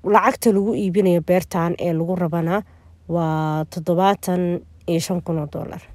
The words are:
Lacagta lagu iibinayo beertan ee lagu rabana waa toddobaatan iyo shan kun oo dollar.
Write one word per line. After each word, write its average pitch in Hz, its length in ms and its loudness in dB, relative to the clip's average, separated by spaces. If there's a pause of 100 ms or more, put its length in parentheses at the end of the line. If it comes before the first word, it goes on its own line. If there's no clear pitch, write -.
Lacagta 214 500 4
lagu 196 220 2
iibinayo 185 460 2
beertan 180 580 0
ee 170 140 -2
lagu 165 220 -2
rabana 170 460 -2 (480)
waa 156 560 -2
toddobaatan 180 960 0 (260)
iyo 170 120 0
shan 175 220 -4
kun 165 180 -4
oo 147 120 -6
dollar. - 300 -10 (140)